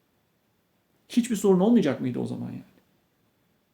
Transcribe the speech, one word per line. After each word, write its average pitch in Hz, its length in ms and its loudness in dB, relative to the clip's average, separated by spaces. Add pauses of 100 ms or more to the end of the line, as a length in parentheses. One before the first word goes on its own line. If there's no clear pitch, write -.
(1080)
Hiçbir 240 280 -2
sorun 190 240 2
olmayacak 190 400 2
mıydı 127 180 -6
o 123 80 -4
zaman 120 200 -10
yani? - 160 -12 (1120)